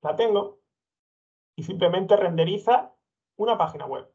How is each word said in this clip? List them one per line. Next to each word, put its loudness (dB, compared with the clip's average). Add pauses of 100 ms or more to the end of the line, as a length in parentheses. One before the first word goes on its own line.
la -4
tengo. -2 (960)
Y -12
simplemente 2
renderiza 0 (440)
una 0
página -4
web. -10